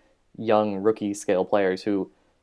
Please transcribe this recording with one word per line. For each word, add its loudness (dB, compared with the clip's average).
young 2
rookie 0
scale 0
players 0
who -2